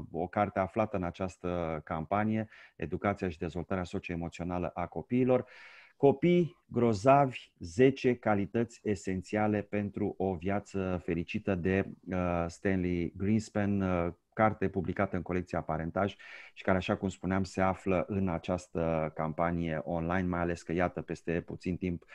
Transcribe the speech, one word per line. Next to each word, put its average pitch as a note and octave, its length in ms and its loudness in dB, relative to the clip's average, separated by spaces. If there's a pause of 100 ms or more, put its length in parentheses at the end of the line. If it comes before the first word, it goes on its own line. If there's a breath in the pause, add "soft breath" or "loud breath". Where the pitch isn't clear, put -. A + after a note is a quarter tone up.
(120)
o E2 140 -4
carte G2+ 320 0
aflată G2+ 380 0
în F#2 60 -2
această F2 840 -4
campanie, G#2 640 -2 (280 loud breath)
Educația F#2 520 -2
și E2 100 -8
dezvoltarea F2+ 460 -4
socioemoțională F2 920 -4
a F2 120 -4
copiilor. B2 580 0 (520 loud breath)
Copii D#3+ 600 4 (100)
grozavi, A#2+ 920 4
zece B2 560 4
calități A2 680 0
esențiale G#2 800 0
pentru G2+ 540 -4
o F#2+ 180 0
viață F#2 720 -2
fericită, F#2 500 -2
de, F#2 300 2 (260)
uh, F2 360 0
Stanley F2+ 680 -2
Greenspan, G2+ 640 0
uh, F2 320 0 (200)
carte G#2 360 2
publicată F#2 480 -2
în E2+ 60 -2
colecția F2 380 -2
Parentaj E2 540 -2 (400 loud breath)
și - 80 -16
care, F#2+ 140 2
așa F#2+ 200 0
cum G2 120 -2
spuneam, F#2 360 -2
se - 160 -4
află F#2+ 480 2
în G2 200 0
această E2 840 -2
campanie E2 680 0
online, F2 460 -2
mai F2 120 0
ales E2+ 220 -2
că, E2 100 -6
iată, F2 300 0
peste E2+ 380 -4
puțin E2+ 360 -6
timp F2 280 -4 (100)